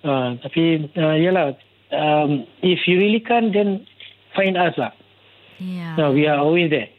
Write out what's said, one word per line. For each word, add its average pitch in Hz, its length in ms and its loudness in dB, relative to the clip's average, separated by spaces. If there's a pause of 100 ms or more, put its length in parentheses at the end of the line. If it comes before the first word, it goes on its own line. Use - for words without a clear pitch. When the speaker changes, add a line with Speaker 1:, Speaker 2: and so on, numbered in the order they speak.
Speaker 1:
Uh, 131 380 -2
tapi, 160 520 -2
uh, 156 220 0
yalah, 165 400 0 (380)
um, 151 500 0 (240)
if 180 240 2
you 180 80 4
really 214 240 2
can't, 226 320 0
then 202 320 -2 (480)
find 190 220 0
us 175 180 0
lah. 120 160 -4 (640)
Speaker 2:
Ya. 180 380 -10
Speaker 1:
No, 156 160 2
we 147 160 2
are 147 140 0
always 160 340 2
there 117 240 -4